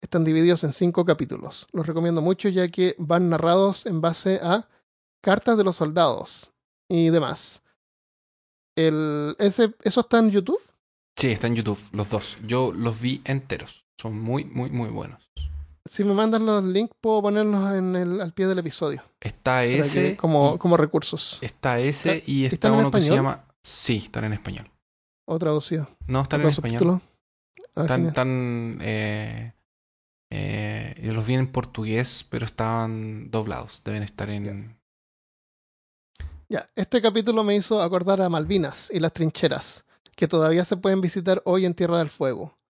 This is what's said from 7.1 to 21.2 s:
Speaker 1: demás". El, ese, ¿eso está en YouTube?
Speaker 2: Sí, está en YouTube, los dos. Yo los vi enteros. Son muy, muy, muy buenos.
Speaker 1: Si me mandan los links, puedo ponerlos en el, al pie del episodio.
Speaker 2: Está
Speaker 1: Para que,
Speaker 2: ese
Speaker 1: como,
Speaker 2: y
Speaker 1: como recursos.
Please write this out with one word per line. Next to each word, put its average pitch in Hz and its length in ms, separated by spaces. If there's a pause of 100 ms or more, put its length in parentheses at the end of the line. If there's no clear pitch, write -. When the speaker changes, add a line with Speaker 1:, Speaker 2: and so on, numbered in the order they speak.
Speaker 1:
demás". 151 480 (1160)
El, 151 640
ese, 208 440
¿eso 214 180
está 233 180
en 226 120
YouTube? 202 280 (600)
Speaker 2:
Sí, 131 120
está 117 160
en 117 100
YouTube, 107 220 (140)
los 104 160
dos. - 380
Yo 120 260
los 110 300
vi 127 240
enteros. - 580 (160)
Son 107 180
muy, 117 280
muy, 123 240
muy 120 180
buenos. 107 420 (540)
Speaker 1:
Si - 200
me 202 100
mandan 220 320
los 208 180
links, 190 340
puedo 220 220
ponerlos 208 540
en 185 200
el, 180 280
al 170 100
pie 190 140
del 185 140
episodio. 151 420 (180)
Speaker 2:
Está - 360
Speaker 1:
Para 127 100
que, 127 140
Speaker 2:
ese 143 360
Speaker 1:
como, 151 380
Speaker 2:
y 175 40
Speaker 1:
como 170 200
recursos. - 640